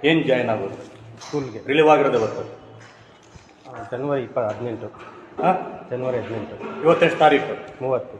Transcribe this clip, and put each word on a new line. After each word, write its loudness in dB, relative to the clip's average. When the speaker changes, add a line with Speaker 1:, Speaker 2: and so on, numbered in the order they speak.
Speaker 1:
ಏನ್ 4
ಜಾಯಿನ್ 2
ಆಗೋದು? -2
Speaker 2:
ಸ್ಕೂಲ್ಗೆ. -8
Speaker 1:
ರಿಲೀವ್ 6
ಆಗಿರೋದು 6
ಯಾವತ್ತು? -2
Speaker 2:
ಆ, -14
ಜನವರಿ -2
ಇಪ್ಪ-, -4
ಹದಿನೆಂಟು. -4
Speaker 1:
ಹಾ? 4
Speaker 2:
ಜನವರಿ -4
ಹದಿನೆಂಟು. -8
Speaker 1:
ಇವತ್ತೆಷ್ಟು 4
ತಾರೀಕು? 2
Speaker 2:
ಮೂವತ್ತು. -4